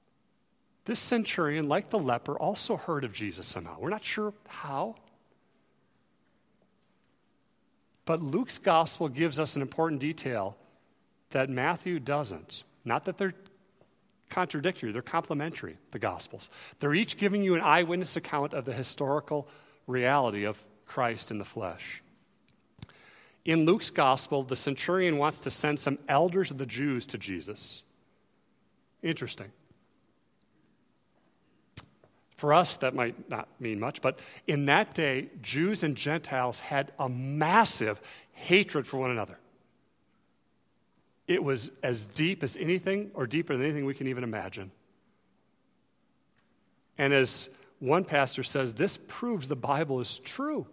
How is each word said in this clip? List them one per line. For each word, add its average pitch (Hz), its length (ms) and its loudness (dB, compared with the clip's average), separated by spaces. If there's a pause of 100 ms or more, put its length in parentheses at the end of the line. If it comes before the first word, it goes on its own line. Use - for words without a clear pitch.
(840)
This 233 160 0
centurion, 160 680 2
like 175 220 2
the 220 80 2
leper, 131 400 0
also 208 380 0
heard 147 280 -2
of 110 80 -6
Jesus 95 340 -6
somehow. 85 320 -6
We're 127 120 -4
not 214 140 -6
sure 214 280 -2 (140)
how. 151 480 -6 (3000)
But 165 160 0
Luke's 160 360 0
gospel 175 500 4
gives 143 300 0
us 156 180 0
an 139 60 0
important 151 380 0
detail 127 560 -4 (720)
that 135 200 2
Matthew 160 480 0
doesn't. 123 640 -4 (240)
Not 120 180 0
that 185 140 -6
they're 190 160 -2 (960)
contradictory, 160 640 -2
they're 120 100 -4
complementary, 160 760 -4 (140)
the 120 80 -10
gospels. 95 500 -6 (320)
They're 147 140 2
each 208 240 0
giving 202 240 2
you 185 120 4
an 165 80 2
eyewitness 175 540 4
account 151 380 -2
of 135 120 -4
the 127 80 -4
historical 143 720 -2 (380)
reality 123 580 2
of 107 200 -4 (220)
Christ 120 440 -2
in 110 80 -6
the 95 80 -8
flesh. - 560 -10 (1400)
In 160 200 4
Luke's 180 240 4
gospel, 135 540 2
the 131 140 -4
centurion 170 600 2
wants 147 240 0
to 131 100 -4
send 147 300 0
some 139 180 0 (100)
elders 170 420 4
of 139 80 -8
the 135 80 -4
Jews 123 400 -2
to 117 120 -8
Jesus. 98 640 -8 (1200)
Interesting. 117 480 -6 (2750)
For 147 160 2
us, 170 240 6
that 131 180 0
might 120 360 -4
not 120 180 -8 (100)
mean 110 220 -4
much, 127 220 -4
but 135 180 0 (260)
in 143 200 0
that 156 280 6
day, 139 360 0 (100)
Jews 170 420 0
and 147 140 0
Gentiles 127 640 -2
had 143 380 -2
a 135 100 -2
massive 135 920 4 (320)
hatred 180 540 4
for 139 120 -4
one 127 120 0
another. 110 280 -4 (1900)
It 180 160 2
was 131 300 -2 (100)
as 113 240 -2
deep 160 360 0
as 131 140 -2
anything, 185 560 0
or 131 140 -4
deeper 147 280 0
than 131 120 0
anything 147 180 -2
we 139 80 -2
can 135 140 -6
even 127 180 -4
imagine. 95 460 -8 (2250)
And 139 160 4
as 135 380 4 (300)
one 143 240 4
pastor 139 380 2
says, 123 340 -2
this 180 200 2
proves 208 520 -4
the 139 80 -2
Bible 139 440 0
is - 200 -4
true. 269 520 -4